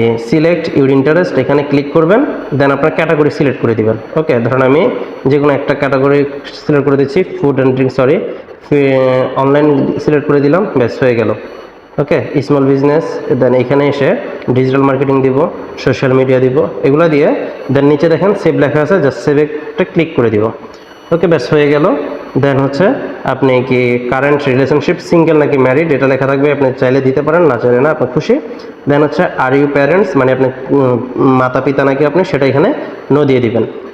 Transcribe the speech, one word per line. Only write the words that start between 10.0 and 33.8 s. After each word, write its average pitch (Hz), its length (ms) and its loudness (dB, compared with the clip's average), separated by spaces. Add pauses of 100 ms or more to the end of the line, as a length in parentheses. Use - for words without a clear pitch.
সিলেক্ট 143 260 0
করে 143 160 4
দিলাম, 170 180 2 (160)
ব্যাস 113 220 0
হয়ে 123 180 2
গেল। 107 100 0 (720)
ওকে, 147 160 0 (280)
স্মল 139 260 2
বিজনেস, 143 340 2 (360)
then 123 200 2
এখানে 139 220 0 (100)
এসে 139 160 0 (460)
ডিজিটাল 131 340 2
মার্কেটিং 135 260 0 (100)
দিব, 131 120 0 (460)
সোশ্যাল 131 360 0
মিডিয়া 131 260 2
দিব, 131 120 0 (300)
এগুলো 151 260 4
দিয়ে 147 140 2 (460)
then 139 180 2
নিচে 151 220 2
দেখেন 180 180 2 (100)
সেভ 156 220 0
লেখা 147 220 0
আছে, 196 100 2 (100)
just 127 200 -2
সেভ 147 120 2 (340)
একটা 185 120 -2 (100)
ক্লিক 165 240 0
করে 117 180 2
দিব। 104 80 2 (680)
ওকে, 170 160 0
ব্যাস 156 260 0
হয়ে 147 160 4
গেল। 147 160 2 (520)
Then 135 200 0
হচ্ছে 180 360 0 (300)
আপনি 127 400 0
কি 123 460 0
কারেন্ট 139 380 0
রিলেশনশিপ, 139 520 0
সিঙ্গেল 160 380 2
নাকি 143 200 2
ম্যারিড, 131 340 2
এটা 135 160 0
লেখা 135 200 0
থাকবে, 139 240 2
আপনি 135 280 0
চাইলে 131 220 2
দিতে 131 200 0
পারেন, 156 200 2
না 135 160 2
চাইলে 123 240 2
না, 151 80 2
আপনার 135 240 -2
খুশি। 220 260 0 (500)
Then 143 140 2
হচ্ছে 147 200 0
are 131 320 -2
you 143 200 2
parents, 147 440 2
মানে 131 120 2
আপনি, 131 180 0 (200)
উম, 127 460 0
মাতা 131 460 2
পিতা 139 220 0
নাকি 139 220 0
আপনি, 160 180 0
সেটা 143 220 -2
এখানে 147 280 2 (400)
no 147 100 4
দিয়ে 131 160 2
দিবেন। 113 240 0 (300)